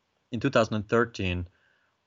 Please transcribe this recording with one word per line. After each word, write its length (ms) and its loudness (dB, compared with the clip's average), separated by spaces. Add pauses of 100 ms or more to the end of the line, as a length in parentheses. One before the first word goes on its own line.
(340)
In 80 -6
two 80 0
thousand 260 2
and 140 -6
thirteen, 580 0 (600)